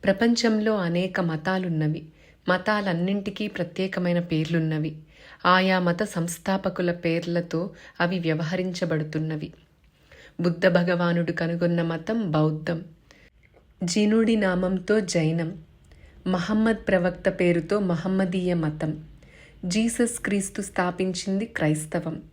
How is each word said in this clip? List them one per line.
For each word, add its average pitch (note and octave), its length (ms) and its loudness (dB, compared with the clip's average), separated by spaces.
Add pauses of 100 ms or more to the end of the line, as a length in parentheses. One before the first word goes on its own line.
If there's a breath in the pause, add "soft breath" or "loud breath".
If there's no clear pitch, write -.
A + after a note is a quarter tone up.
ప్రపంచంలో A3 720 2
అనేక F3+ 420 -2
మతాలున్నవి. D#3+ 840 -2 (460 soft breath)
మతాలన్నింటికీ G3 960 0
ప్రత్యేకమైన F3+ 720 -2
పేర్లున్నవి. D#3+ 760 -2 (500 loud breath)
ఆయా F#3 340 4
మత F3 240 0
సంస్థాపకుల F#3 880 -2
పేర్లతో E3+ 800 -2 (300 loud breath)
అవి F3 180 0
వ్యవహరించబడుతున్నవి. D#3+ 1300 -2 (880 loud breath)
బుద్ధ F3 260 2
భగవానుడు F3 640 2
కనుగొన్న E3+ 500 0
మతం E3+ 500 -2
బౌద్ధం. D#3 540 0 (960 soft breath)
జినుడి G#3+ 520 4
నామంతో F#3 640 2
జైనం. E3+ 680 0 (600 soft breath)
మహమ్మద్ G#3+ 600 0
ప్రవక్త F3+ 420 2
పేరుతో F3 500 2
మహమ్మదీయ F#3 760 0
మతం. D#3 500 -2 (640 loud breath)
జీసస్ A3+ 540 0
క్రీస్తు G3 420 -4
స్థాపించింది F#3+ 840 -2
క్రైస్తవం. D#3 760 -2 (120)